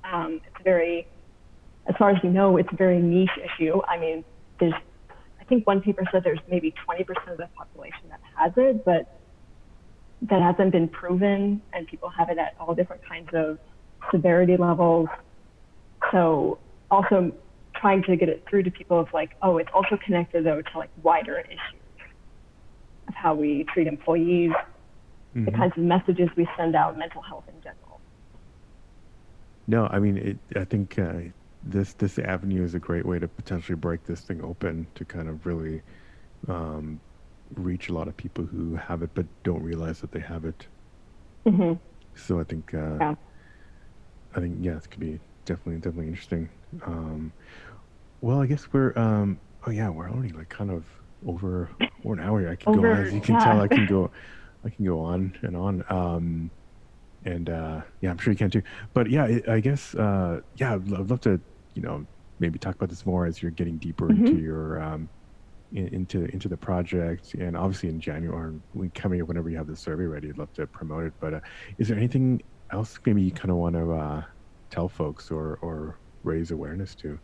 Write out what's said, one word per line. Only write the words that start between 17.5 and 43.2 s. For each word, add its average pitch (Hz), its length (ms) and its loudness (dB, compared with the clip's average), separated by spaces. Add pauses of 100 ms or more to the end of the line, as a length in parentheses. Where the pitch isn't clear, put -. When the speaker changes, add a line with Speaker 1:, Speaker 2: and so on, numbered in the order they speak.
Speaker 1:
trying 196 300 4
to 180 120 4
get 170 120 4
it - 200 -2
through 202 160 4
to 180 60 2
people - 300 0
of - 120 -4
like, 156 300 -2
"Oh, 175 160 4
it's - 160 -2
also 196 220 2
connected 170 480 0
though 156 180 2
to, - 160 -10
like, - 120 -10 (120)
wider 160 380 2
issues - 640 -16 (1040)
of - 60 -12
how 156 200 2
we 151 300 2
treat 160 240 2
employees, 170 640 2 (840)
the 120 60 0
Speaker 2:
Mm-hmm. 104 160 0
Speaker 1:
kinds 185 200 4
of 165 60 0
messages 180 540 4
we 170 100 4 (100)
send 165 200 0
out, 160 220 2
mental 165 240 -10
health 139 260 -16
in - 140 -20
general." - 380 -20 (1700)
Speaker 2:
No, 113 220 4
I 101 100 0
mean, 101 180 4
it, 98 220 -4 (180)
I 95 80 0
think, 101 340 -2
uh, 87 140 0 (500)
this, 98 320 -2
this - 240 -2
avenue 92 440 -2
is 85 120 -2
a 90 40 -2
great 85 260 -2
way 90 140 -2
to 85 100 -2
potentially - 480 -6
break 82 280 -4
this 85 180 -8
thing 82 200 -8
open 82 520 -6
to 90 100 -12
kind 82 240 -8
of 80 160 -10
really, 80 380 -6 (680)
um, 78 520 -8 (540)
reach 90 340 -6
a 90 40 -6
lot 82 160 -4
of 82 80 -12
people 87 300 -8
who 82 300 -6
have 85 260 -6
it 80 120 -6
but 85 120 -2 (160)
don't 82 200 -2
realize 82 380 -6
that - 120 -12
they 82 80 -8
have 80 240 -10
it. - 220 -10 (800)
Speaker 1:
Mm-hmm. 180 280 4 (400)
Speaker 2:
So - 260 -4
I 80 40 -4
think, 80 280 -10
uh, 78 280 -4
Speaker 1:
Yeah. 151 140 0 (1200)